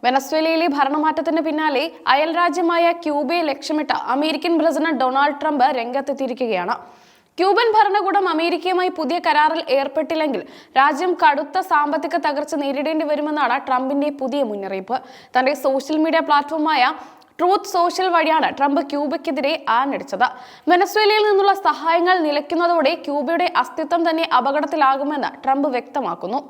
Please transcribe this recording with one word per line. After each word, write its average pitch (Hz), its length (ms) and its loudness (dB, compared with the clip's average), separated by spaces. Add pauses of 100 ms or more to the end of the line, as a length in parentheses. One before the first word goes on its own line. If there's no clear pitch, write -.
വെനസ്വേലയിലെ 311 640 2
ഭരണമാറ്റത്തിന് 302 720 0
പിന്നാലെ 302 500 -2 (160)
അയൽരാജ്യമായ 339 840 2
ക്യൂബയെ 302 500 -2
ലക്ഷ്യമിട്ട് 302 520 -2
അമേരിക്കൻ 311 640 0
പ്രസിഡന്റ് 311 420 0
ഡൊണാൾഡ് 277 400 2
ട്രംപ് 294 240 2
രംഗത്തെത്തിയിരിക്കുകയാണ്. 247 1080 -2 (640)
ക്യൂബൻ 403 380 4
ഭരണകൂടം 403 540 2
അമേരിക്കയുമായി 349 600 0
പുതിയ 330 380 -4
കരാറിൽ 311 420 2
ഏർപ്പെട്ടില്ലെങ്കിൽ 277 720 -2 (360)
രാജ്യം 311 460 2
കടുത്ത 294 360 2
സാമ്പത്തിക 311 560 0
തകർച്ച 294 400 -2
നേരിടേണ്ടി 294 500 -2
വരുമെന്നാണ് 294 640 -2
ട്രംപിന്റെ 269 420 0
പുതിയ 277 340 -4
മുന്നറിയിപ്പ്. 196 580 -6 (380)
തന്റെ 262 140 2
സോഷ്യൽ 277 440 -2
മീഡിയ 320 220 2
പ്ലാറ്റ്ഫോമായ 302 720 2 (460)
ട്രൂത്ത് 370 360 2
സോഷ്യൽ 349 400 0
വഴിയാണ് 311 420 2
ട്രംപ് 277 240 2
ക്യൂബയ്ക്കെതിരെ 294 880 -4
ആഞ്ഞടിച്ചത്. 233 580 0 (400)
വെനസ്വേലയിൽ 415 640 2
നിന്നുള്ള 392 240 4
സഹായങ്ങൾ 339 640 0
നിലയ്ക്കുന്നതോടെ 320 760 0 (100)
ക്യൂബയുടെ 294 520 -2
അസ്തിത്വം 320 520 -2
തന്നെ 320 280 -2
അപകടത്തിലാകുമെന്ന് 277 1040 0
ട്രംപ് 277 320 0
വ്യക്തമാക്കുന്നു. 220 760 -4